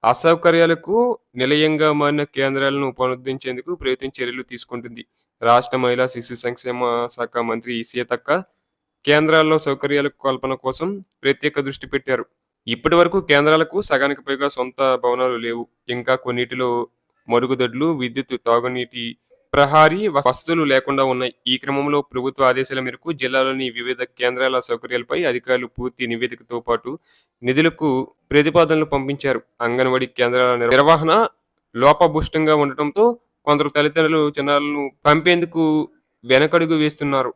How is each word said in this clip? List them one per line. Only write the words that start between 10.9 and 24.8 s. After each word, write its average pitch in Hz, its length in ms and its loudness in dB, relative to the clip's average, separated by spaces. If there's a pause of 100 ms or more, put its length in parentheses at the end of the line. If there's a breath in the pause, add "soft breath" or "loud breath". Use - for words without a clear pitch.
ప్రత్యేక 147 400 -2
దృష్టి 139 280 -8
పెట్టారు. 131 380 -4 (420)
ఇప్పటి 120 280 0
వరకు 170 260 4
కేంద్రాలకు 156 600 2
సగానికి 139 400 0
పైగా 139 260 -4
సొంత 127 560 -2
భవనాలు 123 320 0
లేవు. 117 320 -6 (220)
ఇంకా 123 260 0
కొన్నిటిలో 123 540 -4 (580)
మరుగుదొడ్లు, 123 580 0
విద్యుత్, 131 600 -4
తాగునీటి 120 600 -2 (480)
ప్రహారీ 156 540 4
వసతులు 151 560 0
లేకుండా 135 400 0
ఉన్నాయి. 127 300 -2 (140)
ఈ 127 100 0
క్రమంలో 143 440 -2
ప్రభుత్వ 131 440 -2
ఆదేశాల 131 340 0
మేరకు 127 320 -10
జిల్లాలోని 131 580 -2
వివిధ 120 340 -6
కేంద్రాల 127 560 -2
సౌకర్యాలపై 123 640 -6